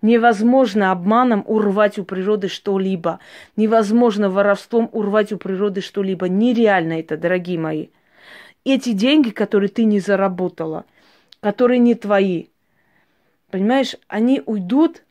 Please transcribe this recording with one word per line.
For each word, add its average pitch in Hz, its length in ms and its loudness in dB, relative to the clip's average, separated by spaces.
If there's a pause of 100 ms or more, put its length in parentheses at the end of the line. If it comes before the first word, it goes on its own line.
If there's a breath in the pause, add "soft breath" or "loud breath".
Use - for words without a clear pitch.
Невозможно 226 880 2
обманом 208 560 0
урвать 208 520 0
у 196 60 -6
природы 190 440 -4
что-либо. 190 720 -4 (360 loud breath)
Невозможно 214 720 2
воровством 202 640 -2
урвать 214 400 -2
у 208 40 -6
природы 190 460 -4
что-либо. 185 460 -4
Нереально 196 720 0
это, 160 180 -8
дорогие 175 400 -4
мои. 156 300 -6 (760 loud breath)
Эти 254 280 0
деньги, 254 360 2
которые 202 400 -2
ты 233 160 -2
не 208 160 2
заработала, 185 840 -4 (540 soft breath)
которые 247 380 2
не 240 160 4
твои, 202 520 0 (1040)
понимаешь, 240 440 0 (140)
они 240 380 0
уйдут 233 640 0